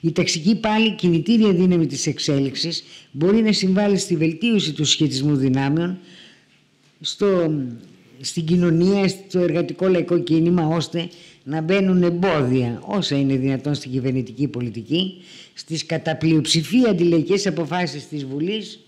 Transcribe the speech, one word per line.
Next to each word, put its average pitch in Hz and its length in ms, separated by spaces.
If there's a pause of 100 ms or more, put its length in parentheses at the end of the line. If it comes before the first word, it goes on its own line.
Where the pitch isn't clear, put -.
Η 165 120
ταξική 170 420
πάλη, 220 400
κινητήρια 190 580
δύναμη 175 340
της 135 200
εξέλιξης, 139 800 (280)
μπορεί 180 300
να 214 100
συμβάλλει 190 460
στη 180 180
βελτίωση 160 560
του 147 120
σχετισμού 139 520
δυνάμεων 139 640 (1000)
στο, 175 520 (680)
στην 160 240
κοινωνία, 175 640
στο - 300
εργατικό 175 500
λαϊκό 175 300
κίνημα, 165 480
ώστε 165 420 (360)
να 151 160
μπαίνουν 185 420
εμπόδια, 143 840
όσα 185 320
είναι 135 180
δυνατόν, 135 380
στην - 160
κυβερνητική 127 580
πολιτική, 123 760 (320)
στις - 320
κατά 160 300
πλειοψηφία 165 720
αντιλαϊκές 175 560
αποφάσεις 160 640
της 147 160
Βουλής 175 640